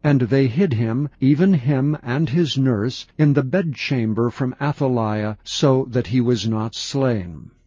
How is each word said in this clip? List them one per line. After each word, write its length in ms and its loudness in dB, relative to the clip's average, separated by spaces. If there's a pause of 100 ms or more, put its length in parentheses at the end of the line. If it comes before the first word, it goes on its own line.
And 160 4
they 280 2
hid 260 0
him, 340 -2 (140)
even 320 4
him 500 0
and 240 -2
his 300 0
nurse, 500 0 (100)
in 140 4
the 120 2
bedchamber 880 -2
from 300 -6
Athaliah, 880 -2
so 460 2
that 160 -2
he 120 0
was 300 0
not 260 -4
slain. 760 -4 (160)